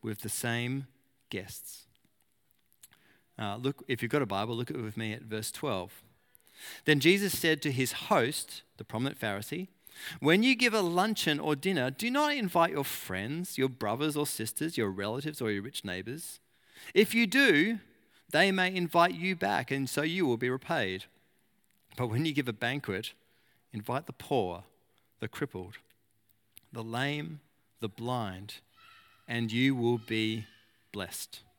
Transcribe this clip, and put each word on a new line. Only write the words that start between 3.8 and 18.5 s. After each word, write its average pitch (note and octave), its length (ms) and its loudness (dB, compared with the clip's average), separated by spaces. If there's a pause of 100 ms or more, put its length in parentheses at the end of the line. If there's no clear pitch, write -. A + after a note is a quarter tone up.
if B2 140 -2
you've A#2 80 -2
got D3 100 2
a C3 60 0
Bible, G2+ 280 -2
look A#2+ 160 -4
at D3+ 60 -6
it B2+ 60 -4
with A2 160 -8
me A2 160 -4
at - 80 -12
verse A2 280 -6
twelve. G2 520 -6 (800)
Then D3+ 160 6
Jesus F#3+ 380 4
said D#3+ 240 2
to D3 100 0
his B2+ 200 0
host, - 720 0 (140)
the A2 80 -14
prominent B2+ 340 -4
Pharisee, A2+ 500 -6 (520)
"When E3 220 6
you C4 120 6
give A#3 200 2
a G#3+ 80 4
luncheon F3 580 2
or D3+ 160 0
dinner, C#3 340 0
do G#3+ 200 -4
not D4 240 2
invite F3 380 2
your C#3+ 120 -2
friends, B2 720 -6
your C3 140 2
brothers B2+ 440 -2
or D3 120 0
sisters, D3 500 -4
your G#2 140 2
relatives A#2 500 -4
or A2+ 100 0
your G2+ 120 0
rich G#2 220 -10
neighbors. F#2+ 540 -8 (540)
If G#3 220 6
you A#3 120 6
do, G#3 540 6 (480)
they F#3+ 240 6